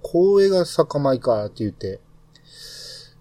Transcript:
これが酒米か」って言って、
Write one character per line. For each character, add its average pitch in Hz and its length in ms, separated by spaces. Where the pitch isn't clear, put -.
こ 196 380
れ 196 80
が 185 180
酒 175 340
米 135 200
か」 113 280
っ - 20
て - 60
言 101 40
っ - 40
て、 98 260